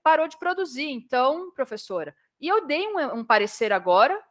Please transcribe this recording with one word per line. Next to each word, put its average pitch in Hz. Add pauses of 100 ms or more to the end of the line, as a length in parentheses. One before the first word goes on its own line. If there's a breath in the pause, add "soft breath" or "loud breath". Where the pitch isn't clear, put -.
parou 311
de -
produzir, 311
então, 262
professora. 190 (240)
E 294
eu 381
dei 320
um, 294
um 226
parecer 214
agora 196